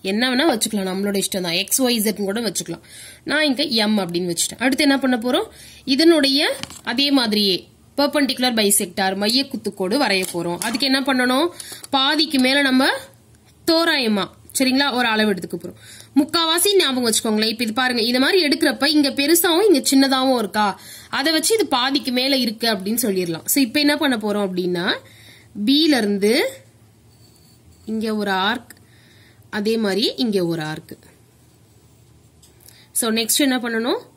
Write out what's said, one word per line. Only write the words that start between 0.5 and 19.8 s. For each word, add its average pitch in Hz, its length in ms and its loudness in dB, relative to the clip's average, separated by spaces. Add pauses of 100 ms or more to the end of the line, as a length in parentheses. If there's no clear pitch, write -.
வச்சுக்கலாம், 214 380 -4
நம்மளோட 196 320 -2
இஷ்டம் 185 240 -4
தான். 170 160 -2
எக்ஸ், - 200 -2
ஒய், 240 160 2
இசட்னு 202 300 -2
கூட 220 180 -4
வச்சுக்கலாம். 170 360 -8 (480)
நான் 302 180 0
இங்க 262 140 -2 (200)
எம் 214 220 0
அப்படின்னு 175 280 -4
வச்சுட்டேன். - 320 -6
அடுத்து 269 220 0
என்ன 277 180 4
பண்ண 254 200 2
போறோம்? 302 220 -2 (480)
இதனுடைய 302 540 4 (440)
அதே 277 140 0 (120)
மாதிரியே 208 380 2 (400)
பெர்பெண்டிகுலர் 262 640 0
பைசெக்டார் 196 640 0
மைய 233 260 0
குத்துக்கோடு 202 540 -4
வரைய 196 200 0 (120)
போறோம். 170 320 -4
அதுக்கு 226 240 -4
என்ன 269 180 2
பண்ணணும்? 254 400 2 (460)
பாதிக்கு 285 500 0
மேல 269 240 2
நம்ம 262 160 4 (840)
தோராயமா, 277 540 2 (320)
சரிங்களா, 262 300 2 (120)
ஒரு 240 120 2
அளவு 214 220 2
எடுத்துக்க 180 300 -8
போறோம். 180 140 -14 (420)
முக்காவாசி 339 600 0
ஞாபகம் 262 280 0
வச்சுக்கோங்களேன். 220 460 0
இப்ப 233 140 -4
இது 214 140 -4
பாருங்க, 247 280 0
இது 247 140 2
மாதிரி 359 240 4
எடுக்கிறப்ப 277 480 0
இங்க 285 140 4 (100)
பெருசாவும் 339 500 4
இங்க 285 120 4 (100)